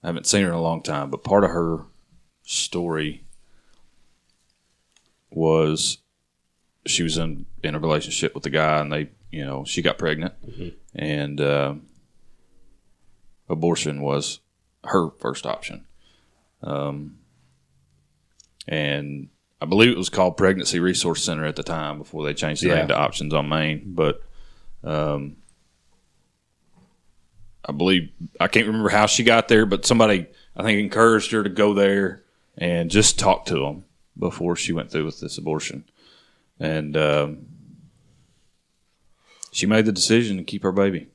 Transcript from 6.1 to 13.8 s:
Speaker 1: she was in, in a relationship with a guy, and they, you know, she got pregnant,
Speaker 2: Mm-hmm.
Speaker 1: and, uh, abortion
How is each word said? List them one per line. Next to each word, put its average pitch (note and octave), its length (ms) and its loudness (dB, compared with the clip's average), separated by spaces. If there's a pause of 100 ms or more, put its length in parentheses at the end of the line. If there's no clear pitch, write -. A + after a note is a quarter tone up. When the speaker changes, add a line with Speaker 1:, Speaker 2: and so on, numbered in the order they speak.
Speaker 1:
she - 160 -2
was D#2+ 160 -2
in, D#2+ 280 -4 (160)
in D#2 120 -4
a D2+ 60 -6
relationship D#2 540 -2
with D2+ 120 -8
a C#2+ 40 -4
guy, D#2 300 2
and D2 120 -4
they, D2+ 160 -4 (220)
you D2+ 140 -10
know, C2+ 200 -8
she - 180 -4
got - 160 0
pregnant, D#2+ 360 -4 (140)
Speaker 2:
Mm-hmm. F2+ 200 -12 (260)
Speaker 1:
and, D2 460 -6
uh, C#2+ 340 0 (1700)
abortion D#2+ 520 0